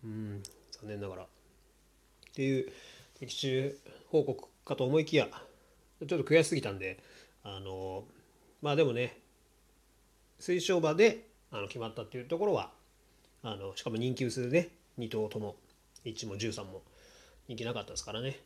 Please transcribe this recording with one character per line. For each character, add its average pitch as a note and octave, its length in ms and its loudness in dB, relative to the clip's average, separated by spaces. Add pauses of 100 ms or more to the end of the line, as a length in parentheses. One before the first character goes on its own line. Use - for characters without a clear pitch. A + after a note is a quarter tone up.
う - 20 -10
ん、 G#2+ 360 -6 (300)
残 - 180 -14
念 G#2 100 -6
な G2 80 -6
が F2+ 80 -10
ら。 F#2 60 -12
っ F#2 40 -14 (1080)
て C#3 80 -2
い C3+ 180 2
う、 - 100 -6 (480)
的 B2 160 -10
中 C3+ 400 0 (360)
報 D3+ 140 6
告 - 240 -4 (180)
か C3+ 100 -2
と C3 80 2
思 D3 160 6
い D#3 60 0
き D#3 100 4
や、 B2 120 6 (720)
ち - 20 -6
ょ - 20 -6
っ C#3 40 -10
と F3 160 2
悔 D#3+ 180 8
し D3+ 60 4
す E3+ 60 2
ぎ C#3 60 2
た G#2+ 120 -4
ん G2 60 -6
で、 F#2+ 200 -6 (440)
あ G2 160 -10
の、 F#2+ 460 -6 (560)
ま D3 120 0
あ、 C#3 40 4
で D#3+ 80 8
も B2+ 80 4
ね、 A#2+ 260 -2 (1200)
推 F3+ 220 0
奨 F3+ 180 2
馬 D#3+ 160 4
で、 G#3+ 320 6 (240)
あ G#2 120 -4
の、 G2 60 -6
決 B2+ 100 -10
ま A2+ 100 -4
っ G#2+ 60 -10
た - 80 -6
っ - 40 -8
て B2+ 120 -10
い - 20 -6
う B2 60 -10
と E3 120 -2
こ G3 60 2
ろ G3+ 80 4
は、 G2+ 240 0 (680)
あ A2+ 120 -6
の、 G2 220 -8
し - 60 -10
か B2 80 -2
も A2 60 -2
人 B2 180 2
気 C3 100 0
薄 B2 260 -2
で E3+ 120 6
ね、 E3+ 60 -6 (280)
二 A#2 120 -6
頭 G#2+ 200 -2
と A2 100 -6
も、 G#2 180 -6 (480)
一 A2+ 220 -8
も G2 100 -6
十 G#2+ 160 -2
三 G2+ 140 -8
も F#2+ 160 -14 (640)
人 B2 100 -10
気 A2+ 80 -6
な A#2+ 80 -2
か A2 100 -4
っ - 20 -8
た - 80 -14
で G2 40 -8
す - 80 -8
か G#2 80 -10
ら A2 80 -4
ね。 C3+ 260 -6